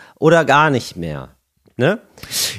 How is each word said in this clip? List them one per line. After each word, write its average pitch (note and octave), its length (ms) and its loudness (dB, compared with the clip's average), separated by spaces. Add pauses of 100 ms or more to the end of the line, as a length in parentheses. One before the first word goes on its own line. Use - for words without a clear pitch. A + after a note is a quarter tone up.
(200)
oder D#3+ 260 4
gar D3 240 4
nicht B2+ 260 -4
mehr, D2+ 340 -10 (460)
ne? F3 240 -2 (600)